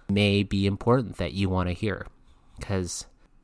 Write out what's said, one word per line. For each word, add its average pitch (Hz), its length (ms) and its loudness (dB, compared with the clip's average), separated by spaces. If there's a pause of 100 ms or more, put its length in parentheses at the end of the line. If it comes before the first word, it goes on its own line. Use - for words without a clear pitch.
may 101 340 4
be 98 240 0
important 113 500 0
that 85 160 -4
you 98 160 0
wanna 90 240 0
hear. 101 340 -6 (540)
'Cause, 92 460 -4 (380)